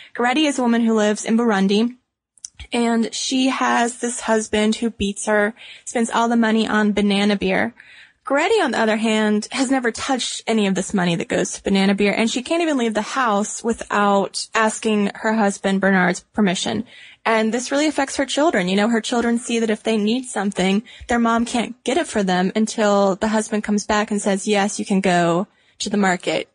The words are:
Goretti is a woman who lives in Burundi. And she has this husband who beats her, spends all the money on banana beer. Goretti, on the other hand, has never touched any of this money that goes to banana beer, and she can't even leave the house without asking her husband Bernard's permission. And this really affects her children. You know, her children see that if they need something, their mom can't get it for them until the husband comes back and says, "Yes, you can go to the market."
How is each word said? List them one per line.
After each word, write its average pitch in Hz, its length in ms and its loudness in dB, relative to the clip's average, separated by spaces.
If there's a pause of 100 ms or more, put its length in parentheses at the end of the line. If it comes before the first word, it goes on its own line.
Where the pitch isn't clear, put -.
(140)
Goretti 247 320 0
is 277 140 0
a 254 40 0
woman 233 180 2
who 226 140 2
lives 214 280 0
in 226 140 2
Burundi. 214 580 2 (800)
And 233 420 0
she 262 320 -2
has 240 520 0
this 240 200 -6
husband 220 560 0
who 233 140 -4
beats 202 380 -6
her, 208 260 2 (320)
spends 233 240 -2
all 233 180 0
the 233 80 2
money 220 320 2
on 214 240 2
banana 208 460 2
beer. 190 360 -2 (520)
Goretti, 359 360 2
on 294 100 0
the 214 80 -2
other 220 180 2
hand, 214 540 0
has 254 200 0
never 247 200 0
touched - 540 -4
any 220 220 2
of 190 80 0
this 190 180 -4
money 175 220 0
that - 120 -4
goes 180 260 -2
to - 100 -12
banana 196 300 2
beer, 202 200 2
and 233 180 0
she - 100 -4
can't 330 200 -2
even 320 160 0
leave 233 160 -2
the 214 80 -2
house 214 600 -2
without 202 920 0
asking 220 600 0
her 220 180 -2
husband 202 480 0
Bernard's 185 400 2 (100)
permission. 208 540 0 (400)
And 220 280 2
this 247 160 -4
really 285 180 0
affects 277 280 -2
her 277 100 -2
children. 262 440 0
You 190 80 0
know, 208 100 2
her 226 140 0
children 233 380 0
see 233 200 -2
that 226 100 0
if 220 140 -4
they 226 140 0
need 214 260 0
something, 196 600 -2 (240)
their 240 120 0
mom 233 240 2
can't 233 400 -4
get 247 140 -2
it 330 100 0
for 214 160 -2
them 185 320 0
until 202 640 2
the 220 100 -2
husband 214 380 -2
comes 208 200 -2
back 208 240 0
and 202 120 -2
says, 196 260 -2
"Yes, 208 320 0
you 208 60 -6
can 190 160 0
go 175 460 2 (320)
to - 100 -8
the 202 80 0
market." 180 580 0